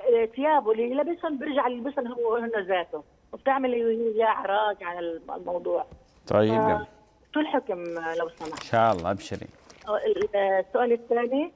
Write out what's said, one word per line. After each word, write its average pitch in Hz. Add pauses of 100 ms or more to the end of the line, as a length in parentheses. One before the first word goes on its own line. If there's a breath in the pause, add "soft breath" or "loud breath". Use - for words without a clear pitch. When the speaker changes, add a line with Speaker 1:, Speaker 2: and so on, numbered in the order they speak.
Speaker 1:
آه، 226
ثيابه 262
اللي 233
لبسهم 302
برجع 262
يلبسهم 247
هو، 233
هن 233 (160)
ذاته، 170 (300)
وبتعمل 269 (420)
يا 226
عراق 202
على 175
الم-، 170
الموضوع. 175 (420)
Speaker 2:
طيب. 107
Speaker 1:
آه، 110 (460)
شو 302
الحكم، 175
آه، 165
لو 170
سمحت؟ 160
Speaker 2:
إن -
شاء 113
الله، 87
أبشري. - (400)
Speaker 1:
آه، 208
ال-، 202
آه، 190
السؤال 240
الثاني 240